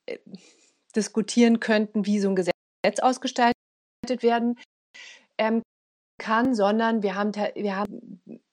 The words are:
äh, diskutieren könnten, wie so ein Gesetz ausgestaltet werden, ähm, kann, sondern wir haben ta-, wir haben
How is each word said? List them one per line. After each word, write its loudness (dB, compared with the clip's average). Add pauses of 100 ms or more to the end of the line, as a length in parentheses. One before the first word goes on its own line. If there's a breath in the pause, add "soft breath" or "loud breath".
äh, -12 (760 soft breath)
diskutieren 2
könnten, 0
wie 0
so 0
ein 0
Gesetz 0 (480)
ausgestaltet 0 (680)
werden, 0 (800 loud breath)
ähm, 0 (560)
kann, 0
sondern 2
wir -2
haben -2
ta-, -4
wir -4
haben -10 (320)